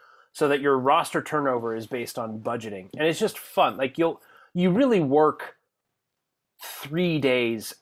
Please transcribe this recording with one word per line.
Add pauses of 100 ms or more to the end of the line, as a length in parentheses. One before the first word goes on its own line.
(320)
so
that
your
roster
turnover
is
based
on
budgeting.
And
it's
just
fun.
Like,
you'll, (340)
you
really
work (1040)
three
days